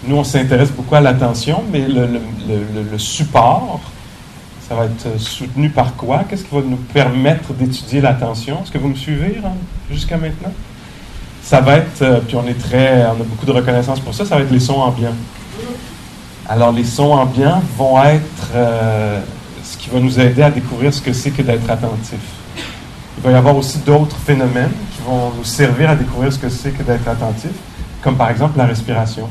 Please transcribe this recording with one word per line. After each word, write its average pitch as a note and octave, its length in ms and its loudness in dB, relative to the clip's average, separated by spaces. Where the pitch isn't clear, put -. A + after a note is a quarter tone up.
Nous, C3+ 100 2
on D3 80 2
s'intéresse C3 480 2
beaucoup B2+ 240 -2
à D3 60 8
l'attention, C3 680 2
mais D3 160 0
le, B2 200 2
le, A#2 140 -2
le, G#2 260 -2
le, G#2+ 180 -4
le G#2+ 60 -6
support, D3 800 0
ça A#2+ 60 -6
va A2+ 120 0
être A2+ 340 -4
soutenu B2+ 500 -2
par B2 260 0
quoi ? C3+ 320 -2
Qu'est-ce F#3+ 160 -6
qui - 120 -8
va C#3 60 2
nous B2+ 160 -2
permettre C3+ 760 0
d'étudier B2+ 480 -2
l'attention ? B2 640 0
Est-ce - 80 -12
que D3 80 -4
vous C3+ 80 -2
me C#3 80 -2
suivez, D3+ 460 -4
là, F#3+ 100 -4
jusqu'à D#3 260 -2
maintenant ? D#3+ 340 -4
Ça C3+ 180 4
va C#3 160 6
être, - 240 0
euh, B2+ 200 4
puis - 140 -6
on A#2+ 120 -2
est A#2+ 120 -4
très, B2+ 460 4
on A2+ 160 0
a - 20 -2
beaucoup A2 220 -6
de C3+ 60 0
reconnaissance B2+ 480 2
pour A2+ 160 -8
ça, - 100 -4
ça C3+ 100 0
va C#3 60 4
être C#3 100 0
les B2+ 80 4
sons C3+ 220 2
ambiants. A#2+ 340 0
Alors, A#2 220 4
les A#2 140 0
sons C#3+ 260 2
ambiants C#3 500 4
vont C3 240 4
être, D3+ 220 6
euh, A2 640 0
ce - 140 -14
qui - 120 -12
va B2+ 100 0
nous B2+ 180 4
aider B2 240 6
à D3 80 8
découvrir B2+ 440 0
ce - 80 -4
que C3 100 -4
c'est C3 200 -2
que C#3 100 -2
d'être A#2 280 0
attentif. A2+ 500 -4
Il - 60 -10
va B2+ 80 4
y B2+ 40 8
avoir C#3 220 6
aussi C3+ 220 -2
d'autres D3 360 4
phénomènes B2+ 560 0
qui - 60 -12
vont B2 360 -2
nous A#2 60 -8
servir C#3 460 2
à D3 60 4
découvrir C3+ 360 0
ce - 80 -4
que B2+ 80 -4
c'est - 240 -4
que - 120 -6
d'être A#2+ 240 0
attentif, A2+ 440 -4
comme B2+ 140 0
par A#2+ 140 2
exemple C#3 280 0
la B2+ 80 4
respiration. A2+ 640 -2